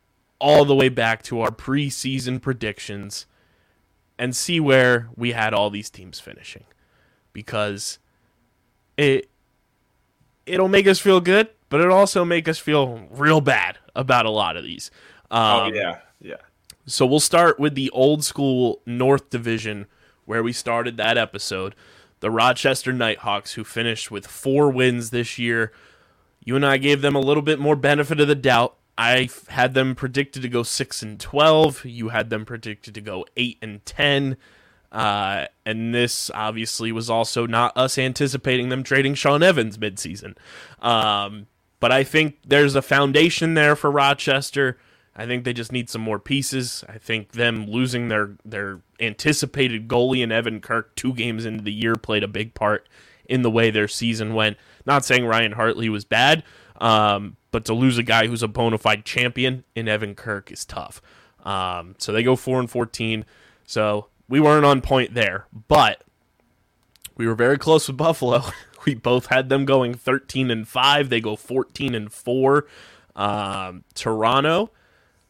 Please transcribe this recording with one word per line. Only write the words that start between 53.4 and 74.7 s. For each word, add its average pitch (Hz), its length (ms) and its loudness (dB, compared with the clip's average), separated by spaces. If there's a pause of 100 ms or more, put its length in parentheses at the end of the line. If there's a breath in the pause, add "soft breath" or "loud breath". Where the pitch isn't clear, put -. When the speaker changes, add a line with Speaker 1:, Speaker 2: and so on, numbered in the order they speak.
Speaker 1:
the 117 100 2
way 113 200 4
their 107 160 2
season 113 460 -4
went. 107 240 0 (280 soft breath)
Not 139 200 2
saying 127 200 2
Ryan 113 280 0
Hartley 113 360 0
was 104 160 -6
bad, 139 380 2 (380 soft breath)
um, 104 560 2 (140)
but 113 140 -4
to 113 80 -2
lose 123 240 2
a 120 60 0
guy 113 240 4
who's 117 160 -4
a 110 60 -2
bona 113 280 0
fide 107 280 0
champion 127 580 -2 (100)
in 113 140 -6
Evan 107 280 -4
Kirk 101 360 -10
is - 140 -14
tough. - 360 -14 (440 soft breath)
Um, 92 520 -6
so - 140 -8
they 110 100 0
go 127 140 4
four 127 240 -2
and 123 100 -4
fourteen. 113 540 -4 (420 soft breath)
So 107 420 -2 (200)
we 139 140 2
weren't 151 240 6
on 139 160 4
point 131 320 0
there, 101 320 -2 (240)
but 131 340 4 (1120)
we 113 100 -4
were 113 100 0
very 127 220 4
close 156 300 2
with 131 100 -8
Buffalo. 131 500 0
<laughs> - 60 -10 (320 loud breath)
We 147 80 0
both 123 340 0
had 131 220 0
them 139 160 2
going 127 300 0
thirteen 131 560 -4
and 110 160 -6
five. 139 420 0
They 120 100 0
go 107 160 -6
fourteen 127 600 -6
and 107 180 -8
four. 131 540 0 (480 loud breath)
Um, 98 680 -6 (120)
Toronto, 135 760 0 (600)